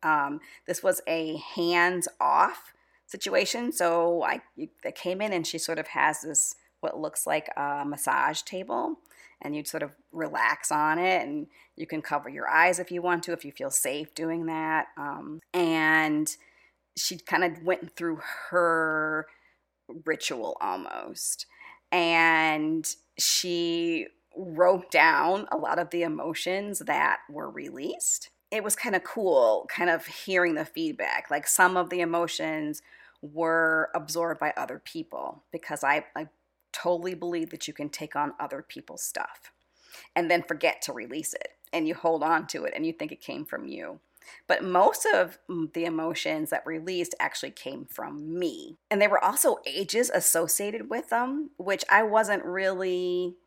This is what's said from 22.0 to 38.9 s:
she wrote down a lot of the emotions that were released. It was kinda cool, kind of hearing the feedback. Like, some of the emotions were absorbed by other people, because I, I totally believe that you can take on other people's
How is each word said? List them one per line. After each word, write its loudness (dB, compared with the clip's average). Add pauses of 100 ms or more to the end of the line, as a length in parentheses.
she 0 (280)
wrote 2
down 4
a -2
lot -2
of -4
the -2
emotions -4
that 2 (100)
were -10
released. -6 (200)
It -2
was 0
kinda 0
cool, 4
kind 0
of 0
hearing 0
the -2
feedback. -4
Like, -2
some 6
of 0
the -2
emotions -2 (380)
were 2
absorbed -2
by 0
other -6
people, -10
because -8
I, 4 (100)
I -8 (440)
totally 0
believe -4
that -10
you -10
can -8
take -10
on -2
other -6
people's -14